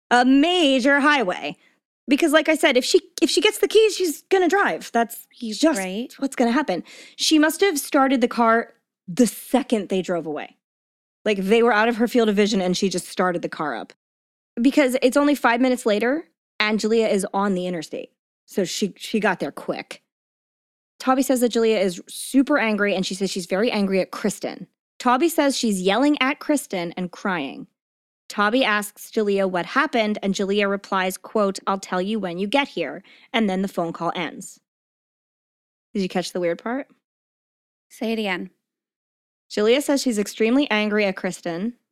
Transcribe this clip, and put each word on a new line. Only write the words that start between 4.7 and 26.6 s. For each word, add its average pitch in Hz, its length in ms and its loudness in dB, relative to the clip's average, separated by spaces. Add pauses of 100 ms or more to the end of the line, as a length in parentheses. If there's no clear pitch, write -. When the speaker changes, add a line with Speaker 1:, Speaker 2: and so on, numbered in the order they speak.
Speaker 1:
That's 233 380 -2
Speaker 2:
He's 214 280 -10
Speaker 1:
just 302 200 2
Speaker 2:
right. 190 400 -6
Speaker 1:
what's 277 180 -6
gonna 233 160 2
happen. 226 300 -2 (340)
She - 220 2
must 311 220 4
have 392 180 2
started 269 420 2
the 233 80 2
car 226 460 0 (320)
the 185 200 2
second 220 640 -2
they 190 120 0
drove 165 240 -4
away. 147 300 -10 (680)
Like, 208 140 0
they 202 240 4
were 233 100 4
out 214 160 4
of 233 80 0
her 226 120 2
field 226 200 2
of 202 80 2
vision 202 260 2
and 180 140 0
she 202 120 0
just 175 200 -6
started 180 340 -2
the 165 60 -4
car 151 280 -6
up. - 160 -10 (680)
Because 262 420 4
it's 254 140 4
only 285 180 4
five 240 260 2
minutes 254 240 0
later 233 440 0 (300)
and 214 220 0
Julia 220 280 2
is 196 260 0
on 196 200 0
the 180 120 -4
interstate. 175 440 -8 (360)
So - 180 -2
she, 175 320 -4
she - 240 -4
got 196 200 0
there 147 120 -6
quick. - 500 -10 (960)
Toby 262 240 0
says 254 180 2
that 240 100 2
Julia 226 280 2
is 185 300 0
super 277 500 0
angry 202 360 0
and 185 120 -2
she - 80 -6
says 185 160 -2
she's 185 160 -6
very 202 240 0
angry 196 300 0
at - 100 -4
Kristen. - 560 -6 (320)
Toby 254 300 2
says 285 280 0
she's 202 240 0
yelling 233 400 2
at 285 200 -2
Kristen 180 560 -4